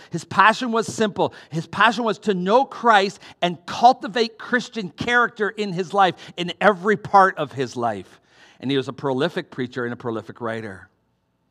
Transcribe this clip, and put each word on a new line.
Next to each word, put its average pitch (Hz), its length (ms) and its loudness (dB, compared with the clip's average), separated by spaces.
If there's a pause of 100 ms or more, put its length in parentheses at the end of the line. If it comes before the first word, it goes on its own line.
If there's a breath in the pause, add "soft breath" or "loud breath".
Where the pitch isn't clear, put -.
His 165 160 -10
passion 220 480 2
was 226 200 -2
simple. 190 400 -2 (160 loud breath)
His 160 160 -6
passion 220 380 2
was 214 160 -2
to 208 140 -2
know 196 320 2
Christ 208 540 2 (220 loud breath)
and 175 240 -4
cultivate 240 720 2
Christian 220 520 -4
character 240 600 -2
in 208 220 -6
his 170 220 -6
life, 190 220 2 (200 loud breath)
in 170 240 -6
every 190 380 2
part 190 400 4
of 143 160 -6
his 127 240 -6
life. 110 420 -6 (400 soft breath)
And 123 100 -8
he 139 80 0
was 131 120 -4
a 123 40 -8
prolific 147 580 -4
preacher 127 340 -8
and 120 80 -6
a - 20 -14
prolific 113 460 -10
writer. 110 480 -10 (600)